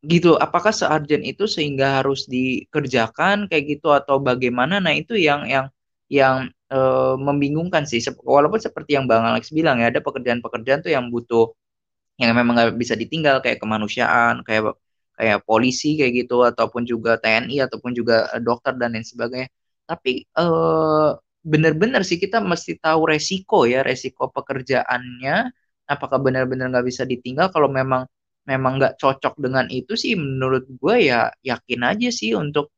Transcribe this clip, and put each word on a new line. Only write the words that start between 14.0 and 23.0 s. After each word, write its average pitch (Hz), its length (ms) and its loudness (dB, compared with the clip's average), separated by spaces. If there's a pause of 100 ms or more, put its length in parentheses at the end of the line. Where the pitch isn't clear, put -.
kayak, 110 320 0 (440)
kayak 107 280 2
polisi 127 560 0
kayak 123 240 0
gitu, 123 200 2
ataupun 117 360 0
juga 117 400 -2
T 110 80 0
N 113 240 2
I, 143 80 0
ataupun 123 320 -6
juga, 117 400 2
eh, 117 80 -6
dokter 120 320 -2
dan 120 240 -4
lain 113 80 -8
sebagainya. 123 440 -8 (360)
Tapi, 131 400 -4
eh, 160 840 2 (360)
bener-bener 160 560 2
sih 175 160 -2
kita 196 240 -2
mesti 170 400 -4
tahu 160 320 2